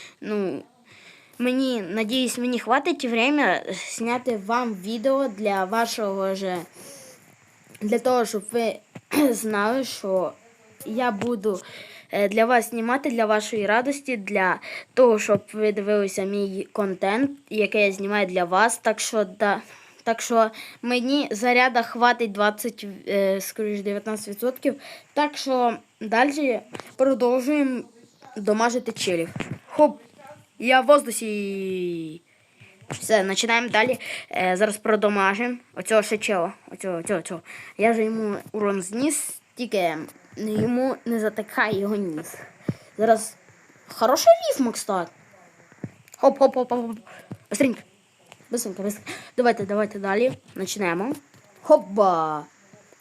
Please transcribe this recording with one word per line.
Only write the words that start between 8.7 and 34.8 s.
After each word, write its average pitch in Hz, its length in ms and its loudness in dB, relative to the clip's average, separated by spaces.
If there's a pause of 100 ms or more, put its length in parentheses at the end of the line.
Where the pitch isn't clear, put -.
<clears throat> 285 240 4
знали, 214 500 0
що 185 500 -2 (520)
я 240 260 -2
буду, 208 500 -2 (500)
е, 202 180 0
для 220 160 4
вас 233 240 4
знімати, 240 400 -2
для 233 160 0
вашої 214 400 0
радості, 247 520 0
для 190 420 0 (340)
того, 233 260 6
щоб 208 220 2 (120)
ви 214 180 2
дивилися 202 520 0
мій 196 480 -4
контент, 208 600 0 (180)
який 214 320 2
я 202 100 4
знімаю 202 360 0
для 180 160 2
вас. 196 340 4
Так 214 220 -2
що, 220 240 0
да, 202 380 -2 (420)
так 226 180 -2
що 226 300 2 (300)
мені 247 500 0
заряда 247 520 2
хватить 233 480 2
двадцять, 208 560 -2 (200)
е, 196 340 2
скоріш, 208 400 -6
дев'ятнадцять 208 460 -6
відсотків. 240 480 -2 (380)
Так 294 240 0
що 247 400 0 (240)
далі 254 580 2 (360)
продовжуємо 254 840 2 (560)
домажити 226 540 0
челів. 170 380 -2 (380)
Хоп! - 340 4 (580)
Я 254 220 4
в 247 40 0
воздусі! 196 1400 0 (680)
Все, - 340 2
починаємо 226 460 0
далі. 233 300 2 (320)
Е, 185 260 0
зараз 208 200 2
продомажимо. 208 800 0 (180)